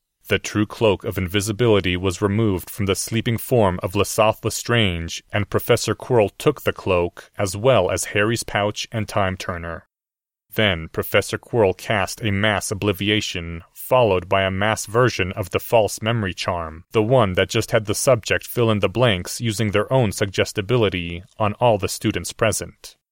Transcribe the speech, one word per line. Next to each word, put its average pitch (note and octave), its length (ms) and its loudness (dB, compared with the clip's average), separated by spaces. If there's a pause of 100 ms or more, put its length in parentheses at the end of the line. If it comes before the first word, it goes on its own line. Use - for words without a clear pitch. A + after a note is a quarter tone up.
(280)
The G#2 100 0
true G#2 300 -2
cloak G2+ 360 0
of G2+ 140 -6
invisibility G2 800 0
was F#2 240 -4
removed G2+ 480 0
from - 160 -4
the F#2+ 100 2
sleeping A2+ 440 -2
form G2 420 2
of G2 140 -4
Lesotho G#2+ 500 2
Lestrange, G2 840 -2
and G#2 180 -2
Professor A2 460 0
Quirrell A2 420 0
took - 240 0
the G2 120 -2
cloak, - 600 -2
as G2 220 -4
well G#2+ 320 4
as - 240 -4
Harry's A2 300 0
pouch G#2 480 -2
and A2 180 -4
time F#2+ 280 -2
turner. E2+ 500 -10 (680)
Then F2+ 340 0
Professor - 500 -2
Quirrell G#2 360 2
cast - 460 -4
a A2 80 -2
mass G2 400 0
obliviation, F#2+ 960 -2 (100)
followed G2 560 2
by G2 140 2
a F#2+ 80 2
mass G#2 340 0
version G#2 460 0
of G2+ 180 -6
the G#2 100 -2
false G#2+ 400 2
memory G#2+ 360 -2
charm, E2 560 -6
the A2 100 2
one A2 320 4
that F#2 160 2
just - 220 -2
had A2 140 2
the G2+ 100 -2
subject A2 500 2
fill A#2 240 0
in G#2+ 80 2
the G2 100 2
blanks G2+ 540 0
using A2 300 -2
their G2+ 200 2
own B2 200 2
suggestibility, F#2+ 1120 0 (160)
on G#2 160 0
all A2+ 240 4
the F#2 80 -4
students - 460 -4
present. - 640 -4 (160)